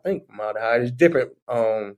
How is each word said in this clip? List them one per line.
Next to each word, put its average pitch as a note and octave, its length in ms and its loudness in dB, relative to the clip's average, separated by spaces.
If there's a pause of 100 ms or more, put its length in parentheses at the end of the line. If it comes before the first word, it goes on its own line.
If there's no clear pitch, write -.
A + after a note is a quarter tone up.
think F#3+ 240 -4
formaldehyde. G#2+ 540 -2
It's B2 100 -4
different, C3 400 2 (160)
um, A2 500 -2